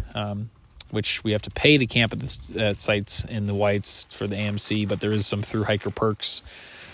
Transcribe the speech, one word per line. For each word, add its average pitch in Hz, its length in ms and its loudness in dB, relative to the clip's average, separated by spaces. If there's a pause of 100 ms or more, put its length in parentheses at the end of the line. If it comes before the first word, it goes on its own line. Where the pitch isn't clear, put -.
(160)
um, 104 340 -4 (400)
which - 320 -2
we 110 80 0
have 104 120 2
to - 100 -10
pay 147 260 6
to 131 80 4
camp 117 260 2
at 113 60 -6
the - 60 -6
s-, - 160 -2 (160)
at 104 200 2
sites - 480 2
in 104 220 -4
the 104 80 0
Whites 101 560 2
for - 160 -6
the 101 80 -2
A 98 60 -4
M 104 180 -2
C, 107 260 2
but 98 140 0
there 107 140 0
is 107 120 2
some 104 180 0
through 110 200 -2
hiker 101 280 0
perks, - 520 0 (520)